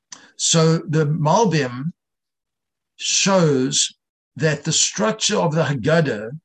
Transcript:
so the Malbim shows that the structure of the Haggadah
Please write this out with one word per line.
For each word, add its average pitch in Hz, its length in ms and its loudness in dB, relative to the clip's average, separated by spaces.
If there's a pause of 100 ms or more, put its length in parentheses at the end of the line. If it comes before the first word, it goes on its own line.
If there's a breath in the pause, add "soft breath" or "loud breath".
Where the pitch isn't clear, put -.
(360 loud breath)
so 160 420 2
the 156 260 0
Malbim 151 880 0 (1040)
shows 147 960 0 (440)
that 151 260 -2
the 160 100 -4
structure 208 640 -2
of 156 160 0
the 156 120 2
Haggadah 135 640 0 (140)